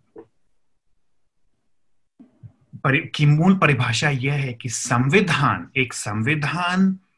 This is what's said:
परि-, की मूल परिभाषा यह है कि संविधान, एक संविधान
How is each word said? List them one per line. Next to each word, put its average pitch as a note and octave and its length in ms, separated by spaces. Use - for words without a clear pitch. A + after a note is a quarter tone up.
परि-, C3+ 320
की D3+ 100
मूल D#3+ 320
परिभाषा C#3 520
यह C3+ 240
है C#3 200
कि A#2+ 160
संविधान, C3 1080
एक B2+ 160
संविधान D#3 1080